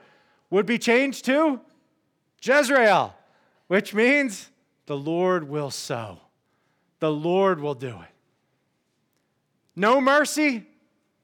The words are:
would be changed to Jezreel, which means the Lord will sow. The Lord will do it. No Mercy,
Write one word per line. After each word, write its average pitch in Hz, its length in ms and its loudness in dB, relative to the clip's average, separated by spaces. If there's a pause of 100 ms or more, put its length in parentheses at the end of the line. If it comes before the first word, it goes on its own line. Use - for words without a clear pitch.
(500)
would 190 160 0
be 226 120 0
changed 247 480 0
to 285 340 2 (840)
Jezreel, 226 720 4 (540)
which 202 260 -2
means 247 560 0 (360)
the 147 100 -6
Lord 165 520 -2
will 143 220 -8
sow. 113 480 -10 (800)
The 156 120 -2
Lord 175 500 0
will 147 140 -6
do 127 140 -10
it. 92 220 -16 (1700)
No 226 240 2
Mercy, 277 640 0 (580)